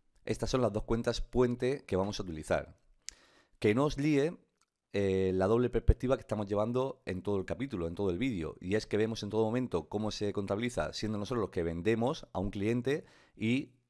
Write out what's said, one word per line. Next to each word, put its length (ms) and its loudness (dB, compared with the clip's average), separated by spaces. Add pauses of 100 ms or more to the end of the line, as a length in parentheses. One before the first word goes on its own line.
(260)
Estas 240 -2
son 100 2
las 140 2
dos 80 -2
cuentas 400 -2
puente 640 0
que 100 -2
vamos 240 -2
a 40 -6
utilizar. 540 -4 (800)
Que 160 4
no 120 2
os 100 -2
líe, 400 2 (560)
eh, 420 2
la 120 2
doble 240 4
perspectiva 480 4
que 20 -8
estamos 260 -4
llevando 600 0
en 160 -4
todo 160 0
el 80 -4
capítulo, 420 -4
en 60 -6
todo 160 0
el 80 0
vídeo, 420 -2
y 140 -2
es 120 0
que 120 0
vemos 240 0
en 80 -6
todo 140 2
momento 440 -2
cómo 220 -2
se 240 -2
contabiliza, 580 -2
siendo 240 -4
nosotros 240 -2
los 100 -2
que 120 -2
vendemos 720 0
a 40 -2
un 120 0
cliente, 560 -2 (280)
y 380 -2 (180)